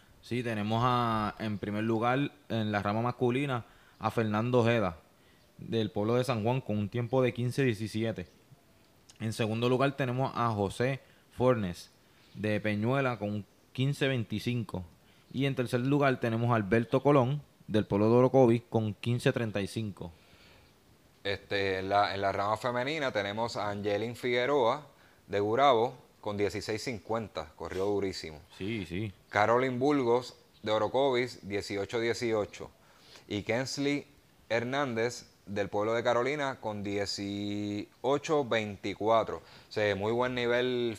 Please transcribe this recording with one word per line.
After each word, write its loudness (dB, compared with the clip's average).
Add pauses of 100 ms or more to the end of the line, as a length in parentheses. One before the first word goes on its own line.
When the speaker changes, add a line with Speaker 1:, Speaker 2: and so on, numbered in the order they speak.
(220)
Speaker 1:
Sí, -6
tenemos -2
a, 0
en -4
primer -4
lugar, 0 (160)
en -2
la 0
rama -2
masculina, 0 (340)
a 0
Fernando 2
Ojeda, 2 (640)
del -2
pueblo 0
de 4
San -2
Juan, 2
con -4
un -2
tiempo 0
de 2
quince -2
diecisiete. -2 (920)
En -4
segundo 0
lugar 2
tenemos -2
a 0
José 0 (320)
Fornes, 0 (440)
de -2
Peñuela, 0
con -4
un -6 (280)
quince 0
veinticinco. -2 (480)
Y 0
en -2
tercer 0
lugar 2
tenemos 2
a 4
Alberto 2
Colón, 4 (260)
del 2
pueblo 4
de 6
Orocovis, 6
con 0
quince 0
treinta -4
y -2
cinco. -8 (1120)
Speaker 2:
Este, -2
en -4
la, 4
en -4
la 0
rama 0
femenina -2
tenemos -2
a -4
Angelín -2
Figueroa, 0 (400)
de -2
Gurabo, 4 (260)
con -6
dieciséis -2
cincuenta. -6
Corrió -4
durísimo. -2 (180)
Speaker 1:
Sí, -6
sí. -6 (220)
Speaker 2:
Caroline 2
Burgos, 2 (260)
de -2
Orocovis, 0
dieciocho -4
dieciocho. -2 (580)
Y -4
Kensley -2 (420)
Hernández, -2 (220)
del -4
pueblo 0
de -2
Carolina, 0
con -6
dieciocho -4
veinticuatro. 0
O -20
sea, 2
muy -2
buen 0
nivel 0